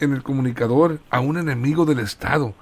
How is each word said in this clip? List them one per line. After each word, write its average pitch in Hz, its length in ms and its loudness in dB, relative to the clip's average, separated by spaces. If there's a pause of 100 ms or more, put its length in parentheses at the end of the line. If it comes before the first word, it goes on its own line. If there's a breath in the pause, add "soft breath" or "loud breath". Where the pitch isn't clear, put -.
en 143 140 0
el 131 100 -6
comunicador 135 720 0 (120)
a 123 100 0
un 147 180 0
enemigo 151 460 0
del 147 160 2
Estado. 117 600 -4